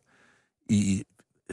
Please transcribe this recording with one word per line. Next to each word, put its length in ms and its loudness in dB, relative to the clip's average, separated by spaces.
i 340 2